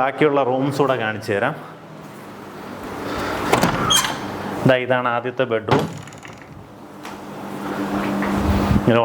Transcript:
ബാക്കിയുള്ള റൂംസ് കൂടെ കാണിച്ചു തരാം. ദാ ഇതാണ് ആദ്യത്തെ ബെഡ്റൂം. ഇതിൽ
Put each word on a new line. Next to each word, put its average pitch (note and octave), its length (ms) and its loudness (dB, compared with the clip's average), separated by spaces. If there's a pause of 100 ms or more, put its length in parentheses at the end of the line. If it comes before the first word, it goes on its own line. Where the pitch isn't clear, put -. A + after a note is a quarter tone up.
ബാക്കിയുള്ള C#3 400 4 (100)
റൂംസ് C#3 320 0
കൂടെ C3 220 4
കാണിച്ചു G#2+ 320 -2
തരാം. C3+ 180 2 (3250)
ദാ B2+ 140 10
ഇതാണ് B2 320 2
ആദ്യത്തെ B2 380 0
ബെഡ്റൂം. A2 300 2 (3000)
ഇതിൽ A#2 200 6